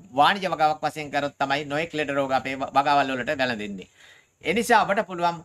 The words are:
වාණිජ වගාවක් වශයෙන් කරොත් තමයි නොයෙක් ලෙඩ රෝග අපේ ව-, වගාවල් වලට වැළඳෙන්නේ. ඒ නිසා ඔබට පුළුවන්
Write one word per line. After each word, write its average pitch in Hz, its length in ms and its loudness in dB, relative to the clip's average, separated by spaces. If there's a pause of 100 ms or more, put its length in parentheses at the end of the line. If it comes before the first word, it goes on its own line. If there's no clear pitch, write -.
(100)
වාණිජ 175 360 4
වගාවක් 156 340 0
වශයෙන් 151 300 -6
කරොත් 143 260 -2
තමයි 139 280 0
නොයෙක් 147 300 -4
ලෙඩ 151 160 -2
රෝග 139 220 -2
අපේ 131 240 -2
ව-, 135 140 -6
වගාවල් 139 400 2
වලට 131 280 -4
වැළඳෙන්නේ. 104 500 -4 (560)
ඒ 160 100 -2
නිසා 226 260 4
ඔබට 196 220 0
පුළුවන් 175 420 -2